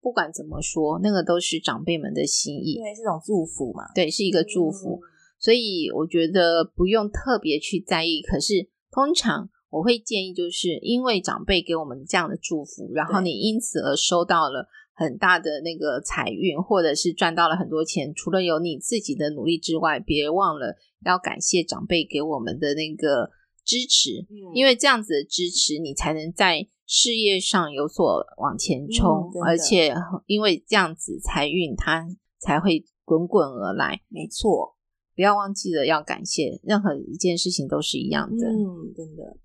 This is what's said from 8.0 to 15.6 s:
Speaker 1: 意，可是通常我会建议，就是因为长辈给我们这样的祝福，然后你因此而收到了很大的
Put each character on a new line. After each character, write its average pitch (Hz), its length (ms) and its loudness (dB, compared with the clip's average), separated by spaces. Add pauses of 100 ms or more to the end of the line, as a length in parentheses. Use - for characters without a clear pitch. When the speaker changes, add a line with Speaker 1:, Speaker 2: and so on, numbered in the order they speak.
Speaker 1:
意， 165 160 0
可 143 180 -2
是 190 300 0 (220)
通 285 240 2
常 190 340 0 (200)
我 160 140 -4
会 240 160 4
建 214 260 -4
议， 185 80 -8
就 175 160 -4
是 175 320 -2
因 247 220 0
为 233 180 2
长 - 240 -6
辈 185 160 2
给 165 140 -2
我 160 100 -2
们 131 220 -10
这 - 100 -2
样 170 120 2
的 - 80 -6
祝 156 280 -4
福， - 300 -14
然 151 100 2
后 185 160 0
你 175 120 0
因 214 280 0
此 - 200 -4
而 139 140 0
收 170 300 2
到 165 240 4
了 131 200 -6 (260)
很 147 240 -2
大 180 200 4
的 151 220 -2